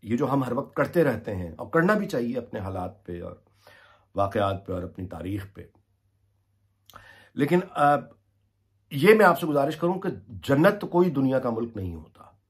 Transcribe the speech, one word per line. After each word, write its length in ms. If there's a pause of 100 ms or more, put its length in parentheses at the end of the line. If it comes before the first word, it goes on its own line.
ये 120
जो 100
हम 180
हर 100
वक्त 220
करते 260
रहते 300
हैं, 240
और 180
करना 200
भी 120
चाहिए 280
अपने 260
हालात 460
पे 140
और 240 (720)
वाक़यात 500
पे 60
और 120
अपनी 220
तारीख 480
पे, 160 (1700)
लेकिन, 240
अ, 360 (960)
ये 220
मैं 100
आपसे 220
गुजारिश 300
करूं 180
कि 360
जन्नत 500 (120)
कोई 180
दुनिया 280
का 120
मुल्क 260
नहीं 180
होता 560